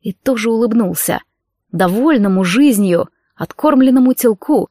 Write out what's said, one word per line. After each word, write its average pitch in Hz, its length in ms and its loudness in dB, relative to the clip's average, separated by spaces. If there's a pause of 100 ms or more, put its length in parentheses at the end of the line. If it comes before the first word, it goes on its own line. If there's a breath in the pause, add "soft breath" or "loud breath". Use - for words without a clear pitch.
и 190 140 -8
тоже 226 360 -4
улыбнулся, 220 680 -2 (520)
довольному 196 680 0
жизнью, 196 680 0 (300)
откормленному 262 720 2
телку 240 580 -2